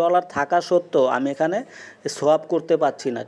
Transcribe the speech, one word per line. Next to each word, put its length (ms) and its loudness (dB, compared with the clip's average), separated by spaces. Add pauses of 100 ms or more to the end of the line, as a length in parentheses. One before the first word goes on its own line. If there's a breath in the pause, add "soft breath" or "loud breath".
ডলার 220 2 (120)
থাকা 220 0 (120)
সত্ত্বেও 360 2 (120)
আমি 180 -2
এখানে 220 -2 (600 loud breath)
সোয়াপ 260 2 (100)
করতে 300 0
পারছি 320 -2
না, 120 -6